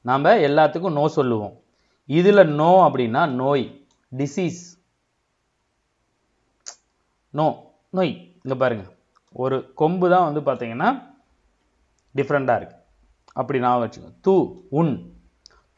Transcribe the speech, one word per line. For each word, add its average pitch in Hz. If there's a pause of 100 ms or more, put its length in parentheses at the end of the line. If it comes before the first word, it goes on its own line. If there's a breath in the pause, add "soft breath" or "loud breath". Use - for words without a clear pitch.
நாம 143
எல்லாத்துக்கும் 156
நோ 147
சொல்லுவோம். 120 (480)
இதுல 180
நோ 160
அப்படின்னா 127
நோய், 127 (300)
டிசீஸ். 147 (2500)
நோ, - (180)
நோய். 180
இங்க 131
பாருங்க, 120 (480)
ஒரு 131
கொம்பு 175
தான் 175
வந்து 147
பாத்தீங்கன்னா 127 (1120)
டிஃப்ரெண்டா 135
இருக்கு. - (580)
அப்படி 131
ஞாபகம் 123
வச்சுக்கோங்க. -
து, 185
உன். 147 (640 soft breath)